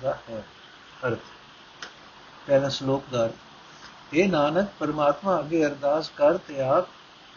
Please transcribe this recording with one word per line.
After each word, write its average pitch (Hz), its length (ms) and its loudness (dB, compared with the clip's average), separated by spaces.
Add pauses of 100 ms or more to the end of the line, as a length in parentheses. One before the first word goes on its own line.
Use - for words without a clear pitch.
ਦਾ 135 160 -2 (120)
ਹੈ। 107 140 -10 (640)
ਅਰਥ। 113 100 -2 (1300)
ਪਹਿਲਾ 139 220 4
ਸ਼ਲੋਕ 135 440 -2
ਦਾ 120 120 0
ਅਰਥ। 113 100 -4 (800)
ਹੇ 180 120 4
ਨਾਨਕ, 165 420 2 (100)
ਪਰਮਾਤਮਾ 151 600 0
ਅੱਗੇ 156 280 0
ਅਰਦਾਸ 143 500 -2
ਕਰ 151 220 4
ਤੇ 143 220 -8
ਆਖ, 143 260 2 (500)